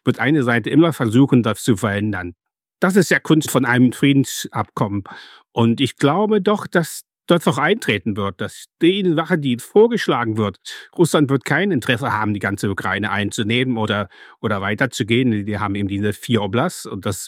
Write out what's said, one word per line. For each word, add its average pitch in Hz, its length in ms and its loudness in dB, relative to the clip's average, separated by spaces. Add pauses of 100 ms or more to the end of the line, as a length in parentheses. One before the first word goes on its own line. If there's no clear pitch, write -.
wird - 160 0
eine 135 240 2
Seite 117 260 0
immer 156 220 6
versuchen, 123 500 4
das 107 220 -4
zu 113 120 2
verändern. 101 580 -4 (440)
Das 185 160 0
ist 196 160 4
ja 156 80 2
Kunst - 320 2
von 131 140 0
einem 123 280 4
Friedensabkommen. 123 1080 -2 (480)
Und 117 300 0
ich 131 160 -2
glaube 202 440 2
doch, 208 280 -2
dass - 320 -2 (280)
das 170 200 2
auch 139 100 2
eintreten 135 580 0
wird, 98 240 -4
dass - 260 -10 (140)
die 190 220 2 (100)
Sache, 160 240 0
die 135 220 -2
vorgeschlagen 156 800 2
wird, 104 220 -2 (380)
Russland 160 320 4
wird 135 160 0
kein 180 280 0
Interesse 123 400 -2
haben, 107 220 -2
die 101 40 -6
ganze 101 320 -4
Ukraine 98 400 -4
einzunehmen 110 680 -2
oder, 104 300 -2 (320)
oder 104 200 -4
weiterzugehen. 107 840 0
Die 104 140 -4
haben 104 160 -2
eben 98 140 -4
diese 101 240 -2
vier 110 280 -2
Oblasts 113 460 -4
und 95 180 -12
das 101 240 -6